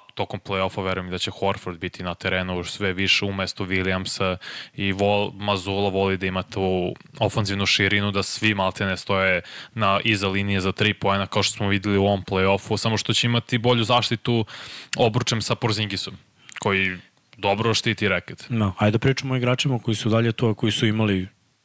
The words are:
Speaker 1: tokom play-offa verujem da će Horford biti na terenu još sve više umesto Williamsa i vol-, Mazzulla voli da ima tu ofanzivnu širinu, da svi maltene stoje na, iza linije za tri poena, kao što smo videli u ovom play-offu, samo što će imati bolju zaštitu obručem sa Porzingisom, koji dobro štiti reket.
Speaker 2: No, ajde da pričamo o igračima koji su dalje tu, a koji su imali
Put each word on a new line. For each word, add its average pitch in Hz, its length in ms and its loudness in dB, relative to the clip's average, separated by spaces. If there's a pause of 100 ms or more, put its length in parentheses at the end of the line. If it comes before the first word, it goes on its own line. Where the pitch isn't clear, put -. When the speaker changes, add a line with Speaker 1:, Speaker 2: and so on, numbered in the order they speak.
(140)
Speaker 1:
tokom 98 260 -6
play-offa 95 400 -2
verujem 92 300 -2
da 92 80 -4
će - 120 -4
Horford 95 480 -4
biti 90 240 -8
na 87 120 -4
terenu 92 400 -2
još 87 160 -4
sve 98 220 -2
više 95 320 0
umesto 98 400 -4
Williamsa 92 720 -2 (380)
i 98 180 -2
vol-, 101 420 0
Mazzulla 98 560 -2
voli 95 260 2
da 92 100 -4
ima 92 160 -2
tu 92 520 -2 (240)
ofanzivnu 101 480 0
širinu, 101 440 2
da 98 120 -2
svi 107 320 2
maltene 95 420 0
stoje 95 460 0 (320)
na, 98 280 2
iza 101 260 2
linije 98 320 0
za 92 120 0
tri 104 220 2
poena, 98 320 0
kao 101 160 0
što - 100 2
smo 101 160 0
videli 101 300 2
u 98 60 4
ovom 98 180 2
play-offu, 98 540 2
samo 110 200 0
što - 160 -2
će - 140 2
imati 120 320 0
bolju 117 260 2
zaštitu 117 600 2 (540)
obručem 113 440 2
sa 120 120 0
Porzingisom, 101 600 -2 (420)
koji 95 400 0 (380)
dobro 104 400 2
štiti 107 340 0
reket. - 400 -4
Speaker 2:
No, 107 300 0
ajde 107 120 4
da 113 100 2
pričamo 135 340 0
o - 20 0
igračima 123 420 2
koji 110 160 -2
su 110 140 -2
dalje 113 240 4
tu, 117 160 0
a 104 60 2
koji 107 180 0
su - 140 2
imali 107 420 2 (360)